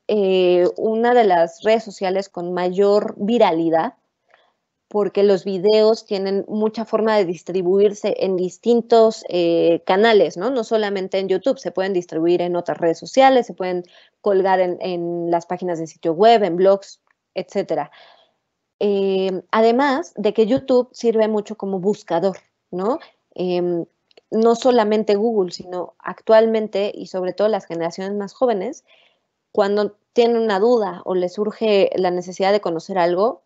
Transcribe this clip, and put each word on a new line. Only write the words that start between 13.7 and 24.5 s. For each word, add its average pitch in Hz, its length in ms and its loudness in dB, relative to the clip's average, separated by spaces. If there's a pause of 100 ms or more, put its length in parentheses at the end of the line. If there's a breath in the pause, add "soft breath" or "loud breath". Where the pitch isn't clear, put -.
colgar 190 400 2
en, 180 220 -2
en 175 480 -6
las 170 160 -2
páginas 180 320 -6
de 165 80 -8
sitio 165 260 -6
web, 214 300 4
en 175 140 -2
blogs, 196 440 0 (340)
etcétera. 180 560 -6 (920 soft breath)
Eh, 190 680 -2
además 254 680 0
de 208 180 -2
que 220 120 2
YouTube 254 460 0
sirve 220 360 0
mucho 214 280 -4
como 196 220 -6
buscador, 185 580 -2 (340)
¿no? 202 280 -4 (360 loud breath)
Em, 175 520 -4 (460)
no 226 240 2